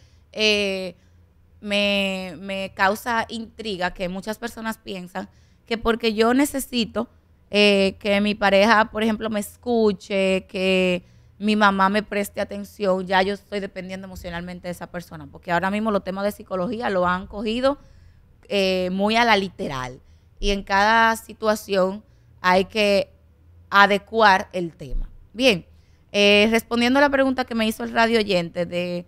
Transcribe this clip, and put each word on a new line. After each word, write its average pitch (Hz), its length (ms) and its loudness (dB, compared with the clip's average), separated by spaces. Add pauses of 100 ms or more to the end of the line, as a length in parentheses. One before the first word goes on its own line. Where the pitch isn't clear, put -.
(320)
eh, 202 640 -2 (640)
me, 196 800 -2
me 190 340 -8
causa 220 560 0
intriga 214 640 -6
que 185 160 -6
muchas 190 280 -8
personas 226 400 -10
piensan 190 520 -12 (360)
que 233 120 -4
porque 226 360 0
yo 220 200 4
necesito, 254 760 -2 (420)
eh, 196 480 4
que 202 220 0
mi 208 120 0
pareja, 208 560 4
por 214 140 -4
ejemplo, 220 260 -2
me 214 120 -4
escuche, 196 1040 0
que 185 560 0 (360)
mi 214 160 0
mamá 196 340 4
me 208 120 0
preste 202 400 -6
atención, 196 640 -4
ya 190 160 2
yo 196 120 -2
estoy 208 260 -10
dependiendo 190 480 -12
emocionalmente 180 640 -12
de - 20 -6
esa 175 160 -12
persona, 165 440 -14
porque - 200 -12
ahora 175 180 0
mismo 214 220 -2
los 190 120 0
temas 196 200 -6
de 208 80 -2
psicología 214 580 -6
lo 180 160 0
han 180 220 -2
cogido, 240 500 -2 (720)
eh, 185 420 0
muy 202 240 0
a 233 100 4
la 220 120 4
literal, 147 640 -6 (400)
y 202 120 0
en 196 120 -2
cada 220 520 4
situación 208 880 -2 (380)
hay 185 240 4
que 202 460 0 (580)
adecuar 202 840 4
el 175 200 -6
tema. - 360 -8 (240)
Bien, 214 320 2 (460)
eh, 208 400 4
respondiendo 240 480 0
a - 20 4
la 294 80 4
pregunta 269 360 0
que 247 100 -8
me 220 120 0
hizo 226 160 -4
el 233 80 -8
radio 226 280 2
oyente 175 460 -2
de 175 420 -6